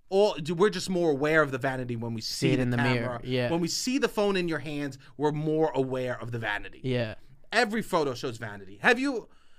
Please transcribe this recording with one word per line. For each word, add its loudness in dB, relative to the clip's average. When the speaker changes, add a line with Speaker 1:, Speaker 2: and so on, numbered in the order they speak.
Speaker 1:
All, 4
d-, -4
we're 4
just -6
more 2
aware 4
of 2
the -2
vanity -2
when -4
we -6
see 0
Speaker 2:
See 6
it 2
Speaker 1:
the 2
Speaker 2:
in 0
the 0
Speaker 1:
camera. 2
Speaker 2:
mirror, -4
yeah. 0
Speaker 1:
When 0
we 0
see -2
the 0
phone 2
in 0
your -2
hands, -6
we're 2
more 2
aware -2
of -8
the -4
vanity. -4
Speaker 2:
Yeah. -2
Speaker 1:
Every 2
photo 0
shows -8
vanity. -12
Have 4
you, -4